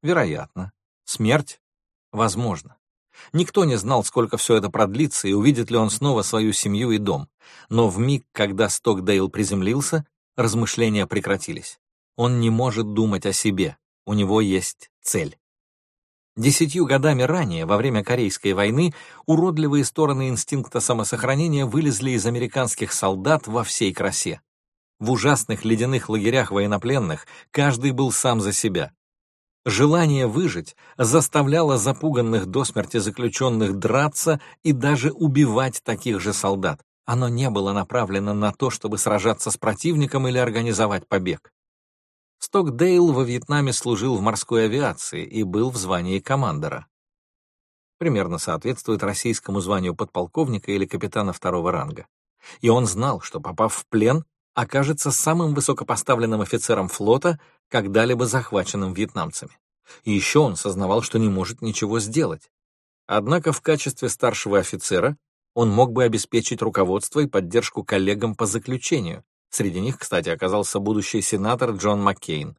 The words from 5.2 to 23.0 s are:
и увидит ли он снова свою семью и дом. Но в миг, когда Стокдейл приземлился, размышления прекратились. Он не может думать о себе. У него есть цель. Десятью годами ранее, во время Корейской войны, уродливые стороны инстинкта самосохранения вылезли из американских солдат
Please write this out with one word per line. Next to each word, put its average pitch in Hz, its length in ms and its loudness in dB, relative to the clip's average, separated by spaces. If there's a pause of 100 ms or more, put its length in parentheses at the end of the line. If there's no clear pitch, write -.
и 98 60 2
увидит 117 360 4
ли 117 60 0
он 110 140 4
снова 131 320 0
свою 110 320 0
семью 104 380 0
и 110 60 2
дом. 98 300 -2 (420)
Но 113 200 4
в 90 100 -4
миг, 131 320 0
когда 101 380 0
Стокдейл 95 600 0
приземлился, 107 760 -2 (320)
размышления 110 680 0
прекратились. - 720 -6 (380)
Он 123 240 0
не 117 100 4
может 113 440 0
думать 104 320 0
о 98 80 -2
себе. 95 440 0 (280)
У 104 80 -2
него 104 260 2
есть 95 500 -2 (120)
цель. - 360 -4 (1000)
Десятью 147 480 2
годами 135 380 4
ранее, 127 420 0
во 101 100 2
время 113 260 2
Корейской 101 520 0
войны, 120 400 2 (320)
уродливые 156 580 2
стороны 135 460 0
инстинкта 120 500 -4
самосохранения 135 880 0
вылезли 131 460 0
из 110 140 0
американских 120 680 -4
солдат 98 540 0